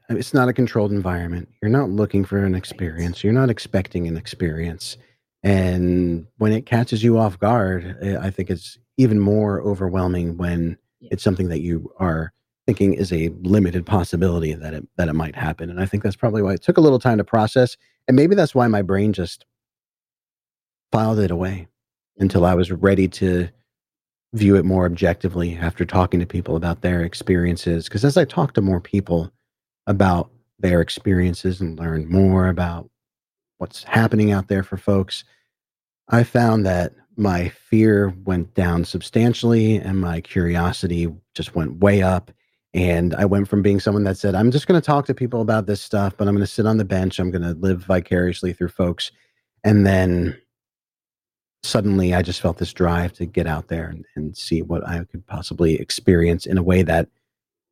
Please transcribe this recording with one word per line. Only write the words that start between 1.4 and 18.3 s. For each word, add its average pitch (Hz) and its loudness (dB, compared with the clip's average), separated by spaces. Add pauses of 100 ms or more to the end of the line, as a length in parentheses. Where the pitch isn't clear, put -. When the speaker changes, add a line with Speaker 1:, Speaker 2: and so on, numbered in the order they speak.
Speaker 1:
You're 107 -2
not 127 2
looking 101 0
for 98 -2
an 95 0
Speaker 2:
Right. 92 0
Speaker 1:
experience. 85 -8
You're 104 2
not 127 2
expecting 92 -4
an 82 -4
experience. 82 -8 (440)
And 90 0 (100)
when 107 0
it 110 -4
catches 117 -2
you 113 4
off 104 0
guard, 95 -2
I, 95 -4
I 98 -2
think 95 -6
it's - -8 (200)
even 113 4
more 101 2
overwhelming 90 -2
when 85 -4 (240)
Speaker 3:
Yeah. - -20
Speaker 1:
it's 92 -6
something 92 0
that 82 -4
you 85 -6
are 80 -2 (320)
thinking 98 2
is 92 -4
a 82 0 (120)
limited 90 2
possibility 87 -2
that 78 -12
it, 76 -12 (100)
that 87 0
it 78 -4
might 80 -4
happen. 78 -6
And 87 -10
I 95 -2
think 104 -4
that's 101 -2
probably 110 0
why 98 0
it 90 -6
took - 2
a 180 4
little 139 6
time 117 2
to 101 0
process. 113 2 (300)
And 135 4
maybe 165 6